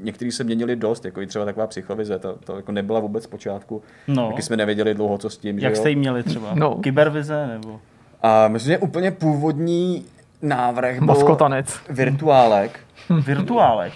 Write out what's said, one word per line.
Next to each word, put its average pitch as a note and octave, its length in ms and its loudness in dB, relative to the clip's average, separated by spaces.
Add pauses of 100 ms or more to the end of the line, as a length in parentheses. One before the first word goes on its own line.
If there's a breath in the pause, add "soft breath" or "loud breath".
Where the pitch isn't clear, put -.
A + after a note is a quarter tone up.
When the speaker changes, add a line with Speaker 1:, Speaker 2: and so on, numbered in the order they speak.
Speaker 1:
některý A2 300 -6
se B2+ 120 -6
měnili A#2 320 -2
dost, A2+ 280 -4
jako F#2 180 -10
i G2 40 -8
třeba G#2 180 -6
taková G#2 220 -4
psychovize, G#2 520 -8
to, F#2 260 -10
to F#2 120 -10
jako G2 160 -12
nebyla G2+ 280 -2
vůbec G#2+ 240 -6
zpočátku. G#2 580 -12 (260 soft breath)
Speaker 2:
No. B2+ 200 0
Speaker 1:
Taky A2 140 -6
jsme A#2 140 -2
nevěděli G#2+ 380 0
dlouho, G#2 240 -2
co G#2+ 120 -8
s - 80 -18
tím, G#2 220 -6
že C3+ 60 -2
Speaker 2:
Jak A2+ 80 2
Speaker 1:
jo. G#2+ 60 0
Speaker 2:
jste D3+ 100 2
ji C#3+ 60 0
měli C3 260 -2
třeba? A2 320 -6
Speaker 3:
No. D3+ 200 2
Speaker 2:
Kybervize, D3 720 0
nebo? A2 340 -10 (420 soft breath)
Speaker 1:
A A2 260 6
myslím, A2+ 240 0
že F#3 60 2
úplně F3+ 320 -2
původní D#3+ 920 0 (380)
návrh B2+ 560 -2
byl C#3 80 2
Speaker 3:
Maskotanec. C#3+ 840 4
Speaker 1:
virtuálek. C3 920 4 (200)
Speaker 2:
<laughs> D#3+ 260 0
Virtuálek? C#3 680 2